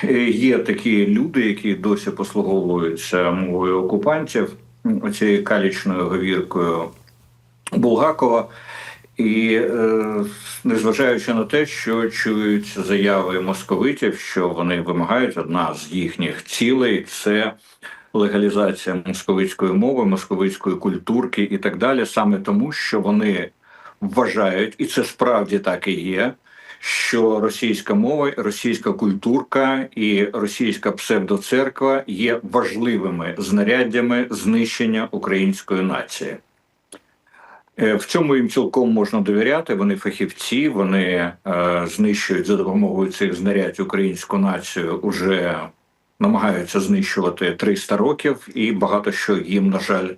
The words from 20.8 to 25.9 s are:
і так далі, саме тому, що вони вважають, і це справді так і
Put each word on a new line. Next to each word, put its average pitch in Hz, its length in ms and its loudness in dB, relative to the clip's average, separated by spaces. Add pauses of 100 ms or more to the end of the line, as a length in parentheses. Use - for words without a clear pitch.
і 101 140 -2
так 90 200 -2
далі, 120 280 2
саме 104 320 2
тому, 104 340 0
що - 300 -2
вони 101 480 0 (520)
вважають, 104 760 0
і - 80 -2
це - 180 0
справді 104 560 0
так 90 280 -4
і 98 40 0